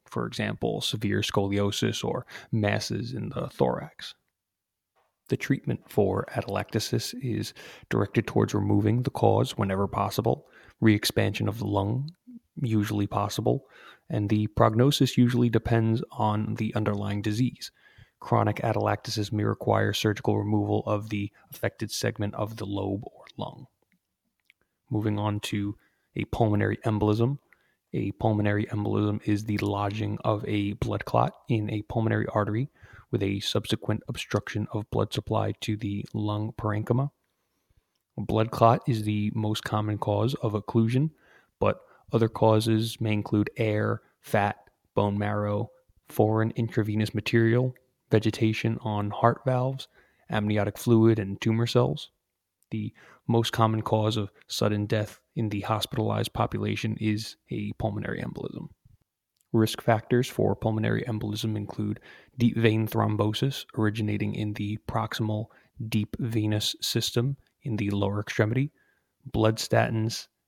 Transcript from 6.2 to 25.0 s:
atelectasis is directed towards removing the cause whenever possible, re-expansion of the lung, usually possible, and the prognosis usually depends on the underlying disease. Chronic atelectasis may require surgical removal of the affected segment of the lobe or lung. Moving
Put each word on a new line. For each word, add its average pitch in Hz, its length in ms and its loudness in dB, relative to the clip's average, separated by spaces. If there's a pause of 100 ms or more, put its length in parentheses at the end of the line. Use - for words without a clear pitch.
atelectasis 110 880 -4
is 110 320 -4 (340)
directed 107 380 0
towards 107 260 2
removing 104 500 2
the 127 80 -2
cause 110 460 2
whenever 98 300 0
possible, 107 600 -2 (340)
re-expansion 104 680 2
of 107 100 -4
the 104 80 -6
lung, 104 440 0 (500)
usually 107 460 0
possible, 107 600 0 (440)
and 107 180 0
the 107 200 2
prognosis 120 680 4
usually 120 320 4
depends 113 540 2 (100)
on 107 440 0
the 110 180 -4
underlying 104 480 -2
disease. 110 480 -2 (480)
Chronic 107 380 2
atelectasis 107 760 -2
may 104 120 0
require 107 480 2
surgical 104 460 0
removal 104 480 0
of 107 240 -2
the 104 200 -4 (220)
affected - 380 -6
segment 107 440 -4
of 110 220 -6
the 107 80 -8
lobe 98 400 -4
or - 200 -20 (120)
lung. - 300 -12 (1200)
Moving 107 280 0